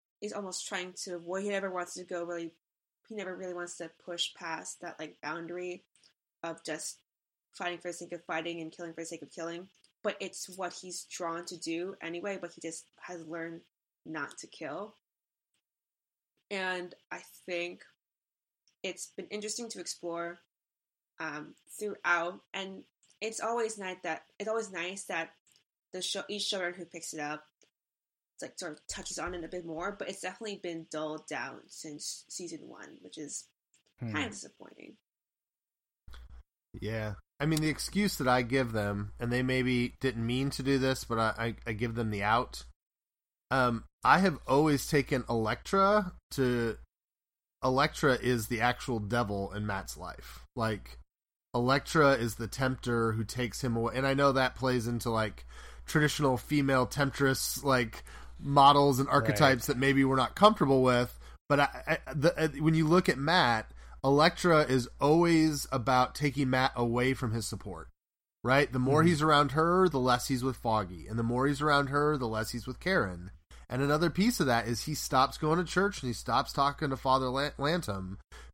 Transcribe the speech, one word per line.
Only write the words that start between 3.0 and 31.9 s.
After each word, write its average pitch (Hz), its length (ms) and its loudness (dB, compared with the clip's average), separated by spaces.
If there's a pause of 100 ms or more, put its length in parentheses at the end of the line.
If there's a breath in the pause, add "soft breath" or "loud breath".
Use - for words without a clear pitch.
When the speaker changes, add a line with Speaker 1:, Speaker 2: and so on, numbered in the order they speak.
Speaker 1:
he 220 80 -12
never 185 200 -8
really 180 180 -8
wants 175 240 -10
to 165 120 -10 (140)
push 175 300 -6
past - 480 -10
that, - 180 -12
like, 156 220 -14
boundary 175 640 -8 (580 soft breath)
of 165 220 -10
just 160 340 -8 (540)
fighting 175 260 -6
for 180 100 -8
the 170 40 -8
sake 170 180 -12
of 170 140 -12
fighting 170 340 -4
and 160 140 -8
killing 165 200 -12
for 165 80 -12
the 165 40 -8
sake 165 160 -12
of 143 100 -18
killing. 170 380 -10 (340)
But 208 160 -2
it's 190 380 -10
what 180 160 -6
he's 180 320 -12
drawn 170 400 -6
to 180 120 -12
do 170 440 -6
anyway, 175 400 -8
but 170 120 -12
he - 80 -20
just 165 240 -12 (140)
has 170 260 -14
learned 165 360 -10 (440)
not 156 340 -10
to - 80 -16
kill. 170 480 -12 (1600)
And 185 420 -6 (180)
I 175 100 -12 (240)
think 175 360 -6 (1000)
it's 185 240 -8 (100)
been 185 100 -12
interesting 214 420 -8
to 196 100 -12
explore, 170 600 -8 (800)
um, 156 360 -10 (240)
throughout, 180 600 -2 (140)
and 190 300 -10 (360)
it's 214 200 -8
always 220 400 -4
nice 185 240 -8
that, 160 200 -6 (140)
it's 208 120 -6
always 214 220 -4
nice 180 340 -8
that 165 260 -6 (600)
the 185 100 -8
show, 185 260 -6
each 202 160 -6
showrunner 180 320 -4
who 180 100 -12
picks - 280 -14
it 160 60 -10
up, 151 240 -6 (920)
it's, - 80 -12
like, - 160 -14
sort 160 140 -10
of - 140 -18
touches - 300 -10
on 175 160 -6
it 175 100 -8
a 160 40 -10
bit 180 180 -10
more, 170 320 -6
but - 120 -8
it's - 120 -10
definitely 202 400 -10
been 165 300 -8
dulled 156 360 -6
down 135 400 -8
since - 640 -14